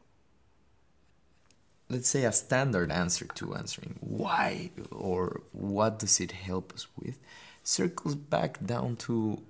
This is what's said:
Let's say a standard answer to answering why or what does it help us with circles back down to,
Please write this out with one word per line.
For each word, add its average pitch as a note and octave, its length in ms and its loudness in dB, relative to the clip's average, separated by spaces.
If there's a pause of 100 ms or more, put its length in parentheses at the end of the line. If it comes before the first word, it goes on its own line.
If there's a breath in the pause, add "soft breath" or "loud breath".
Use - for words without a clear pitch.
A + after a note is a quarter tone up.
(1900)
Let's B2 200 0
say C3+ 140 4
a A2+ 80 6
standard G#2+ 600 4
answer F2 340 2 (140)
to - 160 -6
answering - 440 -8
why - 720 0 (200)
or F#2 500 -2 (100)
what G2+ 480 0
does - 220 4
it F2 100 -4
help F#2 420 -4
us - 140 -10 (100)
with - 200 -8 (460 loud breath)
circles F3 520 0
back - 500 0
down A#2+ 300 0
to, A2 540 0